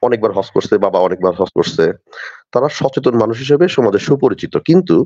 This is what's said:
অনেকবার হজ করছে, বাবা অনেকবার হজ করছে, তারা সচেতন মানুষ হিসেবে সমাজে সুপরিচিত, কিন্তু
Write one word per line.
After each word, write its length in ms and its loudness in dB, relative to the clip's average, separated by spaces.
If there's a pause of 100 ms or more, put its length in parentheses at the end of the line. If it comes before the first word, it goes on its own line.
অনেকবার 300 0
হজ 180 -4
করছে, 280 -2
বাবা 220 0
অনেকবার 340 0
হজ 180 -4
করছে, 320 0 (680)
তারা 200 0
সচেতন 460 -2
মানুষ 220 0
হিসেবে 300 2
সমাজে 320 2
সুপরিচিত, 580 -2
কিন্তু 480 2